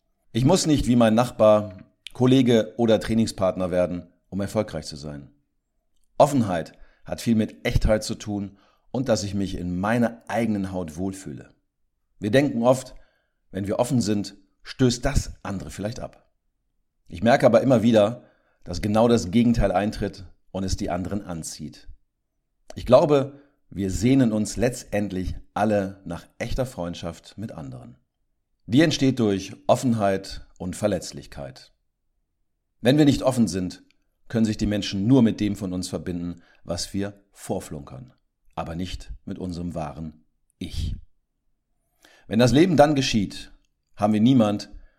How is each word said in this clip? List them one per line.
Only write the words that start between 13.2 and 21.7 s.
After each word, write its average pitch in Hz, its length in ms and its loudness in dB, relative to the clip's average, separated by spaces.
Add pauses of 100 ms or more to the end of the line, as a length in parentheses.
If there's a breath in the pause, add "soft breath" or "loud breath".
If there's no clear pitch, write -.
wenn 98 160 -6
wir 98 120 -4
offen 123 220 0
sind, 101 360 -2 (260)
stößt - 420 -2
das - 380 -2
andere 98 280 -10
vielleicht 104 300 -10
ab. - 300 -16 (800)
Ich 82 140 -10
merke 131 220 4
aber 113 160 8
immer 120 220 4
wieder, 113 420 4 (400 soft breath)
dass 87 160 -6
genau 107 260 2
das 107 240 2
Gegenteil 113 400 2
eintritt 98 540 -4 (260)
und 95 140 -6
es 92 120 -4
die 101 140 -6
anderen 92 320 -6
anzieht. - 640 -12 (840)